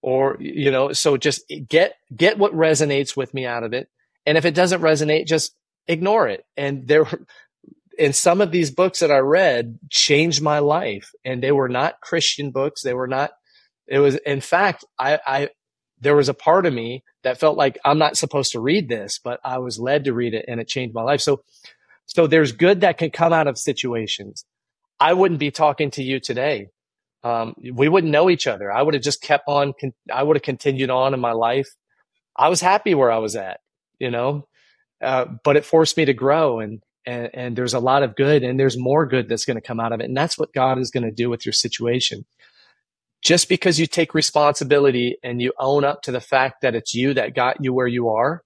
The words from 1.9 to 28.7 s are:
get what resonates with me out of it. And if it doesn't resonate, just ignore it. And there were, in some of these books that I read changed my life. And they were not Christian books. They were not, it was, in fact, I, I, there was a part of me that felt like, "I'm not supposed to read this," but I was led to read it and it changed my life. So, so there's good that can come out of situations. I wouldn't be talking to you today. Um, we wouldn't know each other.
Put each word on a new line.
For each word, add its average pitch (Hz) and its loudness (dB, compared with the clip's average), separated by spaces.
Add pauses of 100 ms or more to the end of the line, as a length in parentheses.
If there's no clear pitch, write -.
get 208 4
what 202 2
resonates 147 0
with 135 -8
me 131 -6
out 120 -6
of 113 -6
it. 127 -6 (360)
And 151 4
if 151 0
it 160 0
doesn't 180 2
resonate, 156 2
just 156 -2 (340)
ignore 180 0
it. 98 -6 (100)
And 139 -6
there 151 6
were, - -8 (720)
in 143 2
some 185 4
of 190 2
these 160 0
books 175 -2
that 165 2
I 139 6
read 135 2 (120)
changed 151 2
my 151 0
life. 147 -2 (120)
And 127 -6
they 135 2
were 135 2
not 127 -2
Christian 147 -4
books. 135 -4
They 123 -4
were 127 -4
not, 135 -2 (540)
it 135 0
was, 143 4
in 139 -2
fact, 180 0 (120)
I, 143 0
I, 139 -2 (520)
there 143 4
was 143 4
a 135 -4
part 180 2
of 160 0
me 120 -8 (180)
that 127 -2
felt 156 2
like, 139 0
"I'm 147 2
not 151 2
supposed 139 -2
to 117 -6
read 147 0
this," 107 -8
but 123 -8
I 131 -6
was 123 -8
led 135 -2
to 131 -2
read 120 -2
it 110 -6
and 117 -8
it 110 -10
changed 123 -8
my 117 -6
life. 135 0
So, - 0 (640)
so 165 2
there's 151 4
good 175 2
that 170 2
can 165 -4
come 165 0
out 156 2
of 123 -6
situations. 113 -6 (520)
I 156 4
wouldn't 185 2
be 147 -2
talking 147 0
to 143 -8
you 131 -4
today. 123 -4 (540)
Um, 117 -4 (200)
we 139 2
wouldn't 165 2
know 165 4
each 165 0
other. 101 -4